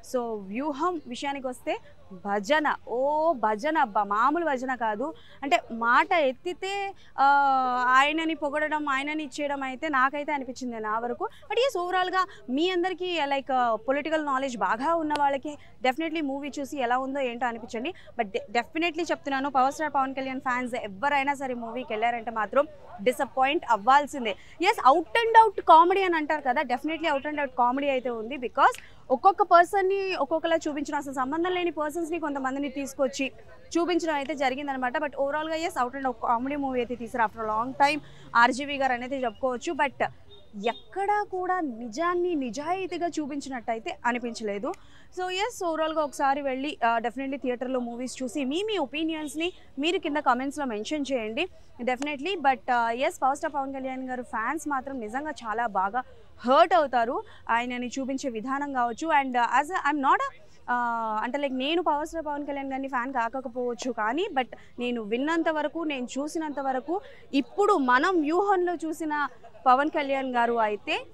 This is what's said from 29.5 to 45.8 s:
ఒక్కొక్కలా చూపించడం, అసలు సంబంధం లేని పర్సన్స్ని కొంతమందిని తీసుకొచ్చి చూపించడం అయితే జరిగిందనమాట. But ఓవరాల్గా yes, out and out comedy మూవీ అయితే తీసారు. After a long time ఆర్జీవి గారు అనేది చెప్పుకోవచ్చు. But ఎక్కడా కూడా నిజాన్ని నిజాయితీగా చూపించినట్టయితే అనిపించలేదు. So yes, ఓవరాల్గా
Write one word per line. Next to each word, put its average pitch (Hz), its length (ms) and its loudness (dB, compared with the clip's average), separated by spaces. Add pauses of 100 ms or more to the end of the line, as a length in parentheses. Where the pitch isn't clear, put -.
ఒక్కొక్కలా 330 400 0
చూపించడం, 302 420 -2
అసలు 277 160 -6
సంబంధం 302 380 -2
లేని 359 200 0
పర్సన్స్ని 311 480 -4
కొంతమందిని 277 500 -2
తీసుకొచ్చి 269 600 -2 (460)
చూపించడం 330 380 2
అయితే 277 200 -4
జరిగిందనమాట. 262 600 -2
But 294 180 -2
ఓవరాల్గా 302 400 -2
yes, 320 280 -2
out 247 120 -4
and 269 100 -6
out 254 100 0 (140)
comedy 262 300 0
మూవీ 262 200 -2
అయితే 240 160 -4
తీసారు. 226 280 -2
After 214 260 -2
a 214 40 -2
long 240 200 -2
time 285 280 2 (340)
ఆర్జీవి 254 420 4
గారు 262 160 2
అనేది 254 300 -4
చెప్పుకోవచ్చు. 247 500 -2
But 262 320 0 (600)
ఎక్కడా 403 560 -2
కూడా 370 360 -2
నిజాన్ని 320 760 -2
నిజాయితీగా 311 720 -4
చూపించినట్టయితే 269 1000 -6
అనిపించలేదు. 233 640 -2 (480)
So 370 80 -4
yes, 381 380 -4
ఓవరాల్గా 320 380 0